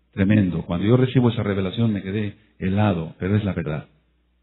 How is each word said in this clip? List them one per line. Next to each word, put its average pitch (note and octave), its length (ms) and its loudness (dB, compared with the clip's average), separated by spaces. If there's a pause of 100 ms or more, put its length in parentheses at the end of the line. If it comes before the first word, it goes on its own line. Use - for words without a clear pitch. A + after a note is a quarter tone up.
(140)
Tremendo. F#2+ 480 2
Cuando F2 240 -4
yo A#2 100 4
recibo B2 340 2
esa G#2+ 120 -2
revelación G2+ 500 -2
me G2 120 -4
quedé G2+ 320 -6 (240)
helado, F#2+ 580 0
pero F#2+ 180 0
es G#2 80 2
la F#2+ 100 -2
verdad. D#2 340 -6 (560)